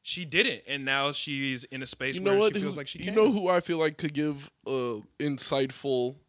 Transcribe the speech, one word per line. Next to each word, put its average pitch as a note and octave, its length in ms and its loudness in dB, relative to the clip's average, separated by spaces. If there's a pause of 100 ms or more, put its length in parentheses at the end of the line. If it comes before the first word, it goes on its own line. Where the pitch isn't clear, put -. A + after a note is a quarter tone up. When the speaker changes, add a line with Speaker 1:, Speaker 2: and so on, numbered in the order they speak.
Speaker 1:
she F3 220 -4
didn't. D#3+ 420 2
And C#3 180 -4
now C#3 280 0
she's C3+ 520 -4
in C3 180 -10
a B2+ 40 -6
space C3 300 -4
Speaker 2:
You F#3 60 -4
know G3 100 2
Speaker 1:
where G3 80 4
Speaker 2:
what? G#3+ 140 4
Speaker 1:
she G3+ 60 -2
feels D3 140 -4
Speaker 2:
Who, D3 60 -8
Speaker 1:
like C#3 80 -10
she E3+ 100 -10
Speaker 2:
you F3+ 80 -8
Speaker 1:
can. G#3 80 -4
Speaker 2:
know G#3+ 160 6
who G3+ 180 2
I F3+ 120 6
feel E3+ 180 -2
like D#3 200 2
could D3+ 160 -2
give D3 360 -2 (160)
a B2 340 -2 (200)
insightful C3+ 960 0 (120)